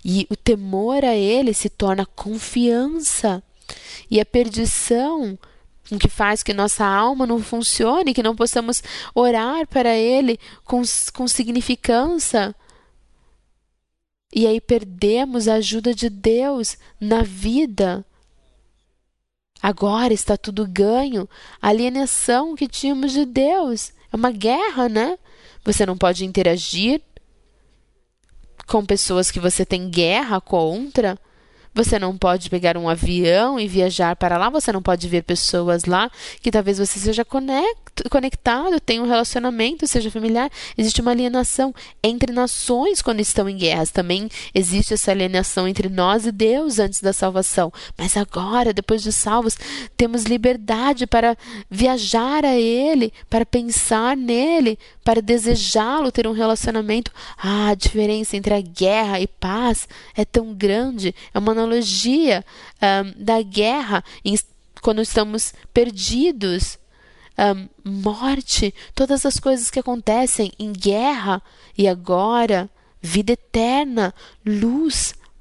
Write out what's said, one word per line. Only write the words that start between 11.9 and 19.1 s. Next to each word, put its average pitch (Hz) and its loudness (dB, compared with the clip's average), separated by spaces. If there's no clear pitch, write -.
E 220 4
aí 220 2
perdemos 220 0
a 220 4
ajuda 220 0
de 233 -4
Deus 226 0
na 220 0
vida. 196 0